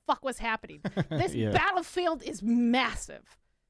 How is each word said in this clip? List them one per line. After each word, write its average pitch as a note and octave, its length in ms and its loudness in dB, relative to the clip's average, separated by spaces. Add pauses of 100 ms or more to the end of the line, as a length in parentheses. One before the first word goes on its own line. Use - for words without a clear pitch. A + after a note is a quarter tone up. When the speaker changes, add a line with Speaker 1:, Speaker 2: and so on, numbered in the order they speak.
Speaker 1:
fuck - 180 0
was B3+ 140 -4
happening. A3 440 -6
Speaker 2:
<laughs> - 260 0
Speaker 1:
This F#3+ 260 0
Speaker 2:
Yeah. A2 160 0
Speaker 1:
battlefield F4 720 0
is F#3+ 180 -8
massive. A#3+ 960 0 (320)